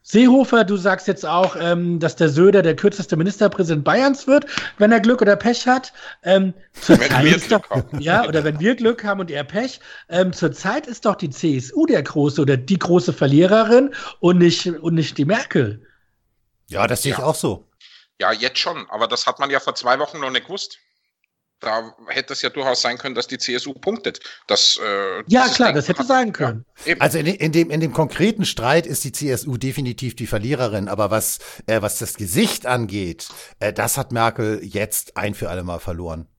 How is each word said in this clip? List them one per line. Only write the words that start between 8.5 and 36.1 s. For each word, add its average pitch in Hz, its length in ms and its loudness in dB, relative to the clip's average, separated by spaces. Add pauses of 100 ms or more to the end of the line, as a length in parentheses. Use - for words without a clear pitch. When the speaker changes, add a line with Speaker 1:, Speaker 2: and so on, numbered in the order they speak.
Speaker 1:
wir 214 160 2
Glück 233 280 -2
haben 202 160 -4
und 180 100 -8
er 143 140 -6
Pech. 214 380 -8 (260)
Ähm, 180 260 0
zurzeit 190 540 -4
ist 247 180 -14
doch 214 80 4
die 165 160 -6
C 143 280 -2
S 127 180 -8
U 311 100 2
der 233 160 2
große 143 400 0
oder 139 160 2
die 131 220 -2
große 175 340 2
Verliererin 214 800 4 (260)
und 180 200 4
nicht, 170 260 4
und 170 300 -4
nicht 160 240 -2
die 147 60 0
Merkel. 147 600 -2 (840)
Speaker 3:
Ja, 101 180 0
das 123 160 -4
sehe 143 80 -2
ich 90 80 -4
Speaker 2:
Ja. 123 60 -4
Speaker 3:
auch 156 100 0
so. - 320 -6 (520)
Speaker 2:
Ja, 101 120 0
jetzt 113 260 -4
schon. 160 320 -6
Aber 110 180 -4
das 120 200 -4
hat 127 100 -4
man 139 140 -4
ja 135 80 0
vor 131 160 -4
zwei 127 240 0
Wochen 151 220 -6
noch 131 100 -6
nicht 123 160 -6
gewusst. - 320 -12 (840)
Da 113 320 -6 (140)
hätte - 240 -6
es 135 100 -8
ja 131 80 -2
durchaus 131 320 -2
sein 123 160 -2
können, 127 180 -8
dass 120 120 -4
die 135 100 -8
C 127 160 -6
S 120 140 -6
U 139 60 -10
punktet. - 480 -6 (260)
Das, - 340 2
äh, 98 460 -4
Speaker 1:
Ja, 240 140 4
Speaker 2:
dieses 254 160 2
Speaker 1:
klar, 240 100 4
Speaker 2:
Denken 160 80 0
Speaker 1:
das 147 140 0
hätte 180 100 -2
Speaker 2:
hat 247 80 -4
Speaker 1:
sein 262 200 2
Speaker 2:
ja, 208 40 -4
Speaker 1:
können. 117 340 -6 (200)
Speaker 2:
eben. 170 160 -2
Speaker 3:
Also 151 160 0
in, 151 80 -2
in 160 260 -2
dem, 165 180 2
in 151 120 -2
dem 160 100 -2
konkreten 180 540 0
Streit 143 420 0
ist 120 160 -6
die 131 80 -8
C 143 180 -6
S 123 160 -4
U 131 120 -4
definitiv 127 580 -6
die 117 100 -8
Verliererin. 110 640 -4
Aber 104 240 -2
was, - 280 -2 (280)
äh, 110 140 0
was 101 160 -4
das - 160 -8
Gesicht 107 520 -2
angeht, 104 640 -6 (320)
äh, 104 140 -2
das 107 240 -4
hat 135 160 -6
Merkel 113 500 -2
jetzt - 540 -6
ein 104 160 -4
für 101 160 -8
alle 90 140 -6
Mal 87 160 -8
verloren. 85 480 -10 (120)